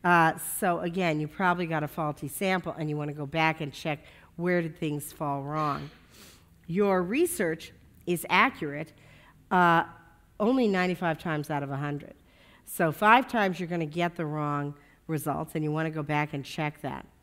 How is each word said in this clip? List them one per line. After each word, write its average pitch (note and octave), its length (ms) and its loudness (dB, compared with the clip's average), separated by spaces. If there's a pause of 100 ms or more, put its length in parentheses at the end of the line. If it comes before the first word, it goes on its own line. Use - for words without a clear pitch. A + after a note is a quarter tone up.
Uh, F3 300 6 (240)
so F3 220 0
again, E3+ 400 0
you D3+ 80 -2
probably F3 400 0
got D#3 160 -2
a D3 40 -4
faulty D3+ 400 -6
sample F#3 520 -2
and D3+ 100 -4
you D3+ 80 -2
wanna D3 160 -6
go D3 140 -8
back D#3+ 340 0
and C#3+ 100 -6
check D3 280 -6 (360)
where F3 240 2
did E3 160 -4
things D3 380 -6
fall C#3 300 -4
wrong. D3 480 -4 (760)
Your F#3+ 380 2
research G3+ 680 -2 (360)
is F3 200 -2
accurate, E3 640 2 (580)
uh, E3+ 320 6 (560)
only A#3+ 280 4
ninety-five F3+ 520 0
times D#3 320 -4
out C#3+ 100 0
of C#3 80 -6
a C3+ 80 -4
hundred. C#3+ 380 -6 (500)
So D#3+ 260 2
five A3+ 360 6
times F#3+ 320 0
you're E3+ 100 -6
gonna E3+ 160 -2
get E3+ 300 -2
the E3 100 -4
wrong D3 480 -2 (320)
results, D#3 480 -4
and D#3 100 -2
you D3+ 80 0
wanna D#3+ 200 -2
go D#3 100 -6
back D3 320 -2
and C#3 100 -6
check - 380 -6
that. C3+ 240 -8 (180)